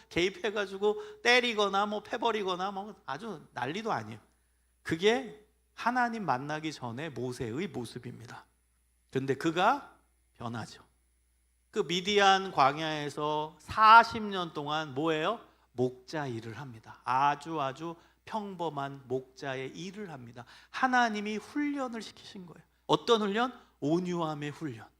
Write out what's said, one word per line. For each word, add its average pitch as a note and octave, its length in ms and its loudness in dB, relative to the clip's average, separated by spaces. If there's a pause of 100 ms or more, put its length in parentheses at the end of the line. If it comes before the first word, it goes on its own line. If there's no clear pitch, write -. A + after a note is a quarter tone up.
개입해가지고 G3+ 1120 -2
때리거나 G#3+ 640 4
뭐 G#3 140 -4
패버리거나 G3+ 680 -2
뭐 G3 240 -10 (100)
아주 D3+ 480 -8
난리도 E3+ 380 -4
아니에요. A2 280 -6 (640)
그게 G#3+ 600 0 (300)
하나님 A#3+ 520 0
만나기 D3 460 -2
전에 C3 380 -8
모세의 B2 580 -6
모습입니다. A#2+ 760 -12 (680)
근데 C3+ 220 0
그가 F3+ 600 0 (440)
변하죠. A#2 460 -10 (880)
그 G3+ 140 -2
미디안 F#3+ 680 4
광야에서 D3+ 1040 2
사십 A3 640 8
년 F#3 300 -4
동안 D3+ 400 -4
뭐예요? D#3+ 480 0 (320)
목자 B2+ 540 -4
일을 A2+ 320 -10
합니다. B2 440 -16
아주, C#3+ 560 0
아주 C#3+ 360 -6 (300)
평범한 D#3+ 840 -6
목자의 C3 680 -6
일을 F#3 360 -12
합니다. A#2+ 340 -16 (240)
하나님이 A3 680 0
훈련을 C4+ 640 -6
시키신 - 440 -16
거예요. - 180 -20 (240)
어떤 G#3 340 4
훈련? A3 320 0 (280)
온유함의 D#3 680 0
훈련. A#2+ 360 -10 (120)